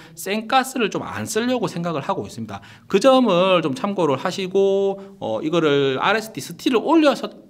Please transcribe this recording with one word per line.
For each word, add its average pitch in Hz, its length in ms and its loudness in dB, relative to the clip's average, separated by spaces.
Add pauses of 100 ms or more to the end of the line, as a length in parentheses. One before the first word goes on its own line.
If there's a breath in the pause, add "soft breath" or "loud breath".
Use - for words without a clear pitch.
(140 loud breath)
센 220 320 -6
가스를 254 440 0
좀 165 80 -6 (100)
안 110 180 -8
쓰려고 240 420 -2
생각을 170 340 -6
하고 151 240 -4
있습니다. 104 340 -12 (260 loud breath)
그 196 140 2
점을 190 640 4
좀 139 120 -2
참고를 175 420 0
하시고, 196 1040 -2
어, 110 200 -4
이거를 143 600 2
알에스티 214 400 -2
스틸을 233 420 -2
올려서 294 480 2 (200)